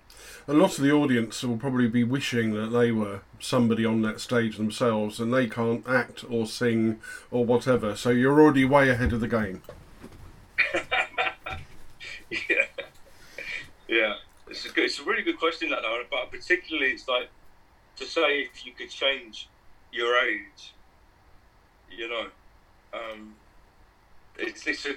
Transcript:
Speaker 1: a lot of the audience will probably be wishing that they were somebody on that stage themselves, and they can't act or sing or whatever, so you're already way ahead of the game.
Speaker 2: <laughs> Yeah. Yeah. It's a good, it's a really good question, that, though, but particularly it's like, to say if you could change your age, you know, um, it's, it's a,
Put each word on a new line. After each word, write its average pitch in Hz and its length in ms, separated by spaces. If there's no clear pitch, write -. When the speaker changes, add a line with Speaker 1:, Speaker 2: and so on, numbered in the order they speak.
Speaker 1:
a 139 60
lot 175 260
of 135 60
the 139 80
audience 131 500
will 123 140
probably 123 320
be 120 160
wishing 117 480
that 107 140
they 117 260
were 104 300
somebody 113 440
on 113 180
that 110 180
stage 113 380
themselves, 107 600
and 117 140
they 131 160
can't 117 400
act 123 400
or 117 180
sing 113 540
or 123 160
whatever, 117 500
so - 140
you're 127 280
already 135 280
way 135 240
ahead 120 240
of 117 60
the 117 80
game. 104 340
Speaker 2:
<laughs> 339 100
Yeah. - 180
Yeah. 110 260
It's - 200
a - 20
good, - 160
it's - 160
a 143 40
really 208 180
good 170 160
question, 160 320
that, 123 120
though, 117 260
but 127 220
particularly 151 640
it's 113 160
like, 123 200
to - 80
say 143 380
if - 220
you 123 80
could 120 180
change 127 580
your 120 260
age, 107 580
you 113 180
know, 113 180
um, 107 400
it's, - 280
it's 143 200
a, 143 100